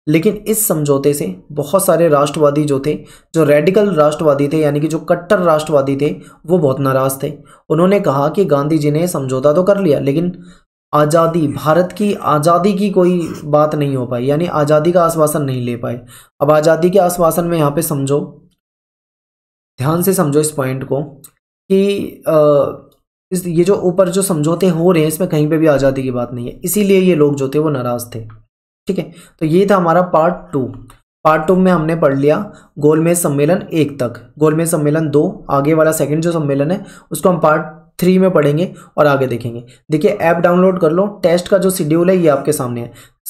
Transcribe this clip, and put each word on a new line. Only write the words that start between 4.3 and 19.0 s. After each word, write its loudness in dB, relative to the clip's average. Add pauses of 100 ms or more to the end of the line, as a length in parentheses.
थे, -2
यानी 0
कि -2
जो -4
कट्टर -2
राष्ट्रवादी 0
थे, -2 (300)
वो 0
बहुत 0
नाराज़ 0
थे। -8 (360)
उन्होंने 2
कहा 0
कि 0
गांधी 0
जी 0
ने -2
समझौता 0
तो 2
कर 2
लिया, 2
लेकिन -2 (500)
आज़ादी, 2
भारत -2
की -2
आज़ादी 0
की -2
कोई 0 (120)
बात 0
नहीं -2
हो -4
पाई, -6
यानी 0
आज़ादी 0
का 4
आश्वासन 0
नहीं -4
ले -6
पाए। -10 (400)
अब 2
आज़ादी 2
के 4
आश्वासन 0
में -2
यहाँ 0
पे -4
समझो, -4 (1300)